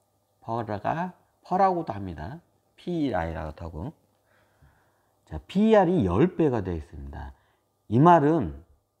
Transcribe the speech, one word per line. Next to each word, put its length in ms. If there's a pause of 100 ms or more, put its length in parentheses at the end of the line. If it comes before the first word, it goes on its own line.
(420)
퍼라가, 720 (300)
퍼라고도 500
합니다. 460 (360)
피이알이라고도 880
하고. 280 (1300)
자, 220
피이알이 580
열 300
배가 260
되어 140
있습니다. 580 (580)
이 80
말은 640 (380)